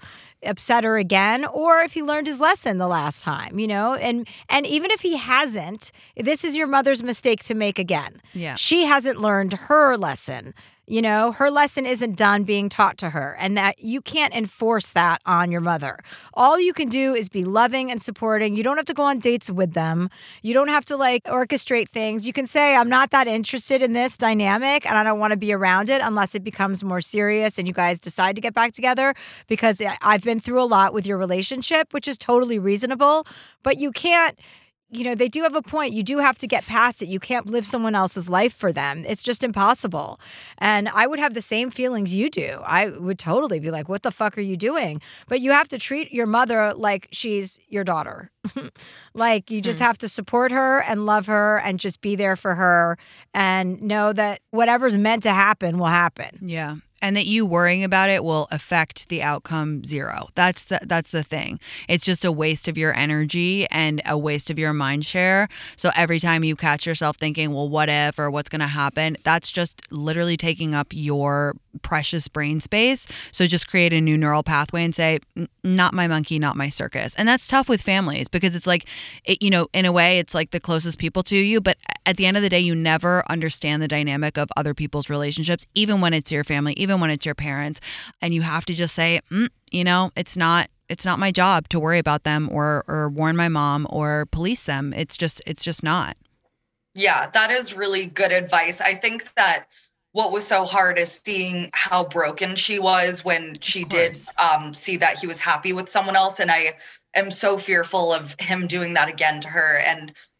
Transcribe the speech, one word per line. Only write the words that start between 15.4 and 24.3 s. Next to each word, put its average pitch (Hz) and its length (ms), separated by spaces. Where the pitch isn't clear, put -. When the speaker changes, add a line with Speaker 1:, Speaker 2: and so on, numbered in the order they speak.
Speaker 1:
your 175 100
mother. 160 380
All 285 260
you 359 140
can 285 160
do 262 240
is 226 160
be 190 160
loving 240 460
and 233 100
supporting. 214 540
You 214 80
don't 262 140
have 311 100
to 339 80
go 294 80
on 277 160
dates 240 320
with 180 220
them. 165 360
You 226 140
don't 277 120
have 294 180
to, 285 120
like, 254 280
orchestrate 247 640
things. 220 360
You 247 80
can 269 140
say, 294 280
"I'm 240 140
not 254 220
that 269 160
interested 233 560
in 240 100
this 247 240
dynamic, 226 720